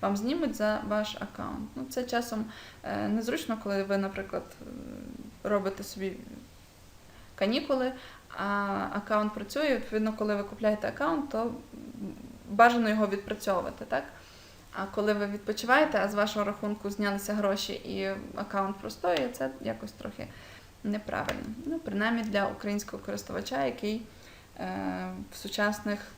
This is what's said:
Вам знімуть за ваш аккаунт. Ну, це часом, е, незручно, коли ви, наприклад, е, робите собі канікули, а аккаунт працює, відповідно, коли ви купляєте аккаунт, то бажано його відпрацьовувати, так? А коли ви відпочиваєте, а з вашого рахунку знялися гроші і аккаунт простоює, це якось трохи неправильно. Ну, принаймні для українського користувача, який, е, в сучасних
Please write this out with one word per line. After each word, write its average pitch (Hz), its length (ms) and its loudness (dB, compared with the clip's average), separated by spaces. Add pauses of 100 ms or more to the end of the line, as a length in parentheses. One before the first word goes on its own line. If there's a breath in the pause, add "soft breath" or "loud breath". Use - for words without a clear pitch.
Вам 202 160 4
знімуть 262 380 2
за 214 320 2
ваш 208 320 2
аккаунт. - 560 -6
Ну, 262 140 -4
це 247 140 -2
часом, 233 420 0 (380 loud breath)
е, 208 240 -2
незручно, 226 560 0
коли 196 200 2
ви, 196 140 2
наприклад, 196 460 -2 (180)
е, - 40 -14 (800)
робите 196 400 0
собі 190 300 -6 (1200 loud breath)
канікули, 254 560 2 (460 loud breath)
а 190 80 -2 (480)
аккаунт 214 400 2
працює, 269 420 2
відповідно, 214 380 0
коли 214 220 2
ви 202 80 0
купляєте 214 440 2
аккаунт, 294 420 0
то 233 220 0 (1000)
бажано 233 400 10
його 214 180 6
відпрацьовувати, 202 800 0
так? - 180 0 (680 loud breath)
А 190 120 -2
коли 208 280 4
ви 202 140 0
відпочиваєте, 226 760 4
а 202 40 4
з 208 60 -2
вашого 208 320 2
рахунку 208 440 -2
знялися 202 440 0
гроші 196 400 2
і 196 420 -2 (200)
аккаунт 196 420 -2
простоює, 262 560 0
це - 160 -2 (120)
якось 220 300 -4
трохи - 360 -10 (560 loud breath)
неправильно. - 580 -2 (240)
Ну, 320 140 -2
принаймні 220 440 0
для 202 240 2
українського 208 580 -4
користувача, 208 600 -2
який, 233 360 0 (580 loud breath)
е, 185 520 -2 (200)
в - 40 -14
сучасних 208 640 0 (180)